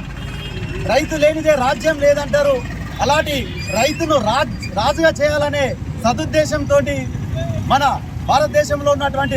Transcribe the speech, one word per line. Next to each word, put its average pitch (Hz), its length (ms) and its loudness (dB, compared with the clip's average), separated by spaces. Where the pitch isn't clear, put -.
రైతు 294 300 2
లేనిదే 311 380 4
రాజ్యం 254 440 2
లేదంటారు. 285 560 2
అలాంటి 277 360 2
రైతును 302 520 0
రాజ్-, 233 520 -2
రాజుగా 294 360 2
చేయాలనే 294 540 0
సదుద్దేశంతోటి 285 960 2
మన 269 140 4
భారతదేశంలో 285 680 2
ఉన్నటువంటి 269 440 -2